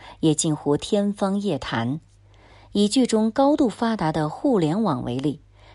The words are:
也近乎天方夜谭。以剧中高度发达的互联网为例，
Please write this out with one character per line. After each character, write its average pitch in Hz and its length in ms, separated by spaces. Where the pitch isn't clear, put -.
也 160 120
近 156 220
乎 147 220
天 202 360
方 202 280
夜 190 180
谭。 127 420
以 208 180
剧 254 160
中 220 280
高 277 240
度 285 120
发 226 280
达 160 160
的 156 160
互 233 320
联 165 200
网 147 220
为 120 160
例， 139 220